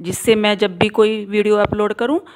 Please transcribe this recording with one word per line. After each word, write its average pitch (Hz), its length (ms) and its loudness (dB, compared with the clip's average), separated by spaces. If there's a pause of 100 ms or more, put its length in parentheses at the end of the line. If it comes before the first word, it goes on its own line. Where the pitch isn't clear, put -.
जिससे 185 340 0
मैं 208 220 0
जब 190 200 -2
भी 208 120 0
कोई 214 360 2
वीडियो 208 320 0
अपलोड 208 360 0
करूं 254 260 -2 (160)